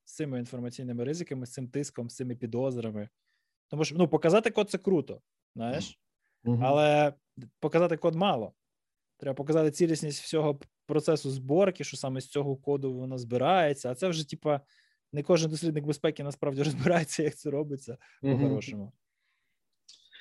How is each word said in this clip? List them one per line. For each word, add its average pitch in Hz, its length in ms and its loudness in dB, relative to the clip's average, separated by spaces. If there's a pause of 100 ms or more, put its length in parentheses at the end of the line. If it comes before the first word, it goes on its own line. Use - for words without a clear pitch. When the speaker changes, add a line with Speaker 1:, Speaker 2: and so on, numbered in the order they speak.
Speaker 1:
з - 100 -20
цими 139 240 -4
інформаційними 120 640 -6
ризиками, 147 420 -6
з - 60 -18
цим 127 160 -10
тиском, 127 420 -6
з - 60 -18
цими 123 200 -6
підозрами? 117 720 -4 (600)
Тому 151 160 -2
що, 143 140 -4
ну, 175 100 6
показати 175 420 4
код — 208 200 0
це 190 80 -2
круто, - 420 0 (360)
знаєш, 120 440 -6 (440)
Speaker 2:
Мгм. 120 200 2
Speaker 1:
але 147 480 6 (480)
показати 165 360 2
код 165 180 0
мало. 160 380 0 (640)
Треба 139 160 -6
показати 156 360 2
цілісність 156 520 0
всього 151 320 0
п-, 139 120 -12 (200)
процесу 151 440 0
зборки, 147 540 2
що - 120 -10
саме 131 240 -4
з - 80 -14
цього 143 280 -2
коду 139 380 -2
воно 127 240 -6
збирається. 135 720 2
А 131 40 -4
це 185 140 -2
вже, 160 220 -4
типа, 151 300 -2 (520)
не 147 100 -4
кожен 160 280 4
дослідник 156 340 -2
безпеки 151 400 -2
насправді 143 380 -2
<laughs> - 0 -
розбирається, 156 600 2
як 151 140 0
це - 140 -6
робиться 139 480 -6 (240)
Speaker 2:
Мгм. 135 180 2
Speaker 1:
по-хорошому. 104 520 -2 (1300)